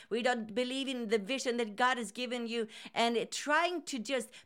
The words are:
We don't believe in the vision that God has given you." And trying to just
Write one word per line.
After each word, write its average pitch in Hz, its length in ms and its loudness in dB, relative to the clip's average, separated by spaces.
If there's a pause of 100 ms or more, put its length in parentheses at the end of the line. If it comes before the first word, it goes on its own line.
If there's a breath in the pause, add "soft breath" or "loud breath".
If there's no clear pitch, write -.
(100)
We 226 100 0
don't 226 340 0
believe 254 340 0
in 247 200 -4
the 220 80 4
vision 240 400 0
that 220 180 0
God 254 220 4
has 233 160 -4
given 240 340 -4
you." 226 200 0 (260 loud breath)
And 233 380 2
trying 330 540 2
to 269 140 -4
just 233 300 -2 (180 loud breath)